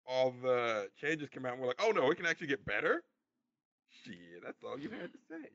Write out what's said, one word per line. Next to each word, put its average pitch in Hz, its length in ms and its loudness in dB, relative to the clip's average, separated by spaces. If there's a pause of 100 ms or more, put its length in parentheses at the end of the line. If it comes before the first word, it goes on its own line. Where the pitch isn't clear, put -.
all 127 260 4
the 120 640 0
changes 147 340 -2
came 135 160 -10
out 123 80 -2
and 127 80 -8
we're 127 60 0
like, 127 140 -2
"Oh 220 100 6
no, 156 200 6
it 175 40 2
can 180 100 -4
actually 165 220 0
get 139 180 0
better?" 165 380 2 (1000)
Shit, 87 400 -16
that's - 200 -12
all 113 160 -8
you 147 100 -8
had 202 240 -10
to - 60 -20 (100)
say. 311 260 -14